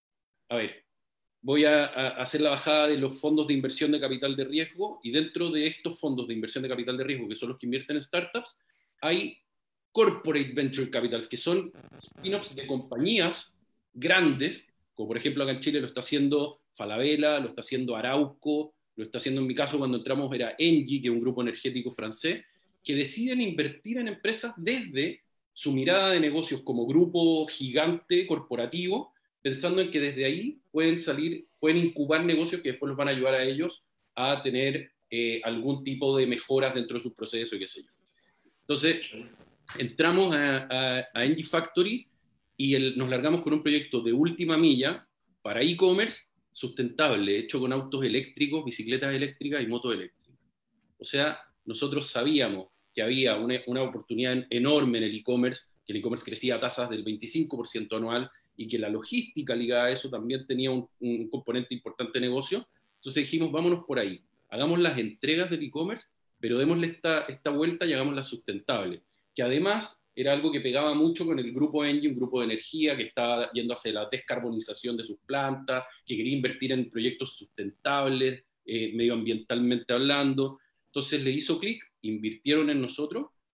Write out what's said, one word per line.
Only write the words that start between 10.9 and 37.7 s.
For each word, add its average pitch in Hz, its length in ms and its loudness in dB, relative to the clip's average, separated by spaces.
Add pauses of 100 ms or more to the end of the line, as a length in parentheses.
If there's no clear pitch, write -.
capitals, 117 360 -2
que 117 120 -10
son 175 340 0 (240)
spin-offs 190 580 -8
de 139 120 -10
compañías 165 880 0 (400)
grandes, 156 720 2 (260)
como 107 160 -6
por 113 80 -4
ejemplo 139 280 0
acá 135 80 0
en 131 80 -4
Chile 147 200 0
lo 127 60 -4
está 127 140 -8
haciendo 143 600 2 (140)
Falabella, 143 640 2
lo 123 80 -4
está 110 140 -10
haciendo 123 340 -4
Arauco, 147 800 -2 (220)
lo 110 80 -8
está 120 140 -8
haciendo 135 220 0
en 131 60 0
mi 127 80 -2
caso 147 240 0
cuando 127 200 0
entramos 135 360 -2
era 120 240 -4
Engie, 143 420 4
que 127 80 0
es 120 60 2
un 117 60 0
grupo 123 220 0
energético 123 480 -4
francés, 127 540 -6 (400)
que 147 100 -2
deciden 226 460 0
invertir 180 580 -2
en 233 100 -4
empresas 220 480 -4
desde 170 680 -2 (300)
su - 200 -2
mirada 175 400 4
de 170 80 6
negocios 147 420 0
como 120 240 -2
grupo 165 600 6
gigante 165 800 0
corporativo, 170 840 -4 (280)
pensando 175 400 0
en 175 100 0
que 151 100 0
desde 139 240 -2
ahí 185 340 -2 (120)
pueden 165 280 4
salir, 160 480 -2 (140)
pueden 160 180 4
incubar 160 460 2
negocios 170 380 2
que 139 80 -2
después 139 180 -4
los 139 80 -4
van 139 120 0
a - 40 2
ayudar 131 220 2
a 131 100 2
ellos 143 400 -2 (300)
a 135 280 0
tener, 135 500 0 (180)
eh, 117 340 -2
algún 127 400 -2
tipo 135 320 0
de 131 100 4
mejoras 131 480 0
dentro 120 220 -4
de 117 60 -6
sus 120 120 -8
procesos 113 400 -6
y 101 40 -6
qué 95 80 -6
sé - 160 -14